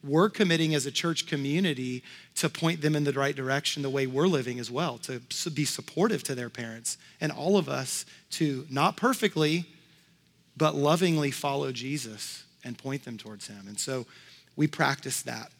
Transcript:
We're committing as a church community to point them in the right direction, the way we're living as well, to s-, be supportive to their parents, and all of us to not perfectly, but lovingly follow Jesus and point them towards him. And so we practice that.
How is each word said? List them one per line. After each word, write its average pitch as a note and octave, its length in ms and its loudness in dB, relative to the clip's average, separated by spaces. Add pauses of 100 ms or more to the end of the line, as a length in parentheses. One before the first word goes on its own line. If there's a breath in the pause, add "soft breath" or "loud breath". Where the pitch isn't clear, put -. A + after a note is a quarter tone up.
We're D#3+ 260 4
committing E3 440 4
as C3+ 120 2
a C#3 60 -4
church - 340 -2
community C#3 760 0 (320 loud breath)
to E3 120 0
point E3 320 0
them D3+ 140 2
in D3 80 2
the C#3+ 100 2
right C#3 220 0
direction, C3+ 480 -2
the C3+ 80 -2
way C3+ 160 0
we're C#3 220 2
living B2+ 320 0
as A2+ 100 -8
well, B2 280 -2
to B2 220 -8 (120)
s-, - 140 -4
be D3+ 180 -2
supportive - 600 0
to C3 120 -4
their A#2+ 140 -6
parents, A2+ 460 -8 (240 loud breath)
and D#3 120 -2
all D#3 240 2
of D#3 120 2
us C3+ 360 -4 (280 loud breath)
to D3 380 0
not D3 260 4
perfectly, F3 680 2 (920 soft breath)
but D3+ 200 2
lovingly D3+ 560 4
follow C#3 400 -2
Jesus A#2+ 720 -8 (180)
and A#2+ 160 -10
point C#3 260 -6
them A#2 140 -10
towards G#2+ 300 -14
him. G2+ 180 -14
And G#2+ 140 -8
so C3 260 -4 (480 loud breath)
we D3+ 140 2
practice C#3 540 0
that. A#2 380 -10